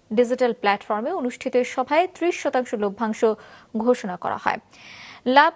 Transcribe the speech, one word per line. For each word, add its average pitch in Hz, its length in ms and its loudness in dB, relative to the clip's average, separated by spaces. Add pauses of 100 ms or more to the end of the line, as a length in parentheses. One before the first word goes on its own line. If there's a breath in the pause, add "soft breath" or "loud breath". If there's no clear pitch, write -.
(120)
ডিজিটাল 240 400 2
প্ল্যাটফর্মে 220 600 -2
অনুষ্ঠিত 254 440 -4
এই 247 80 2
সভায় 294 500 0
ত্রিশ 349 280 0
শতাংশ 254 320 -2
লভ্যাংশ 214 500 -2 (520 loud breath)
ঘোষণা 220 400 0
করা - 280 -4
হয়। - 140 0 (680 loud breath)
লাভ 285 300 6